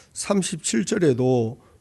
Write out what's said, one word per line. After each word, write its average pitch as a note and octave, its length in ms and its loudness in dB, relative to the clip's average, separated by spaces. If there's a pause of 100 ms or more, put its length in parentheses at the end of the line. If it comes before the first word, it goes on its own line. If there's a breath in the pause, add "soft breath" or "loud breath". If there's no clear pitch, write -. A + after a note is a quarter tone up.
(120)
삼십칠 G3 720 -2
절에도 B2+ 760 2 (220 soft breath)